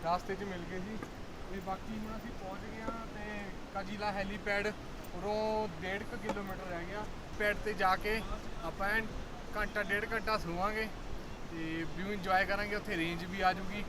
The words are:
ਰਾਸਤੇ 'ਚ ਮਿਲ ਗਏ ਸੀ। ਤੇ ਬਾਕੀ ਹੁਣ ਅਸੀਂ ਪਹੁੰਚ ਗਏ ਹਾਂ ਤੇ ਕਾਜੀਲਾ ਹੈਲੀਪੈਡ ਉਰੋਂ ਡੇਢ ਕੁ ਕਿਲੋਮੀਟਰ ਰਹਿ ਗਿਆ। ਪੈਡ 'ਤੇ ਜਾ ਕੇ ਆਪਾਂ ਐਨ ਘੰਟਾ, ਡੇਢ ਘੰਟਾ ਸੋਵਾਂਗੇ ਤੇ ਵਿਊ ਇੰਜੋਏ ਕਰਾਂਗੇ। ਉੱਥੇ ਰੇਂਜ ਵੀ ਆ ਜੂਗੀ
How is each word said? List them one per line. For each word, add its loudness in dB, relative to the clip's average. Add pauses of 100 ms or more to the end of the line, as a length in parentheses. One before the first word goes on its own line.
ਰਾਸਤੇ 2
'ਚ -4
ਮਿਲ -2
ਗਏ -2
ਸੀ। -4 (540)
ਤੇ -2
ਬਾਕੀ -2
ਹੁਣ -4
ਅਸੀਂ -6
ਪਹੁੰਚ -4
ਗਏ -6
ਹਾਂ -4
ਤੇ -4 (300)
ਕਾਜੀਲਾ 0
ਹੈਲੀਪੈਡ 0 (480)
ਉਰੋਂ 2 (140)
ਡੇਢ 0
ਕੁ -4
ਕਿਲੋਮੀਟਰ -2
ਰਹਿ -2
ਗਿਆ। -2 (340)
ਪੈਡ 6
'ਤੇ 0
ਜਾ 6
ਕੇ 2 (420)
ਆਪਾਂ 0
ਐਨ 4 (500)
ਘੰਟਾ, 2
ਡੇਢ 2
ਘੰਟਾ 4
ਸੋਵਾਂਗੇ 2 (600)
ਤੇ 0 (100)
ਵਿਊ -2
ਇੰਜੋਏ 6
ਕਰਾਂਗੇ। 2
ਉੱਥੇ -2
ਰੇਂਜ 2
ਵੀ -4
ਆ 8
ਜੂਗੀ -2